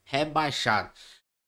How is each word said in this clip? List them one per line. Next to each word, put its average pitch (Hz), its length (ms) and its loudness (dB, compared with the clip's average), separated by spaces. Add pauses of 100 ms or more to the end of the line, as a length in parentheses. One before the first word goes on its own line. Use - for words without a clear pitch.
rebaixado. 143 880 0 (580)